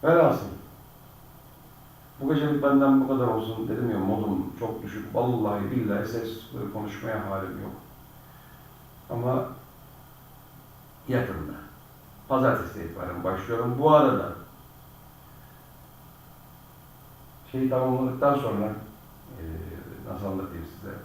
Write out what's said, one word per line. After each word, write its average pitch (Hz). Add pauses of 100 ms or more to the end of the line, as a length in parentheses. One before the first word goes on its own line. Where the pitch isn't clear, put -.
Velhasıl 165 (1700)
bu 139
gecelik 147
benden 135
bu 131
kadar 123
olsun. 110
Dedim 113
ya, 101
modum 101 (120)
çok 110
düşük. 104
Vallahi 107
billahi 104
ses, 113
böyle 104
konuşmaya 104
halim 95
yok. 101 (1400)
Ama 123 (1600)
yakında. 123 (760)
Pazartesi -
itibaren -
başlıyorum. 120
Bu 156
arada 131 (3250)
şeyi 131
tamamladıktan 131
sonra, 107 (720)
e, 82 (680)
nasıl 101
anlatayım 92 (100)
size? - (100)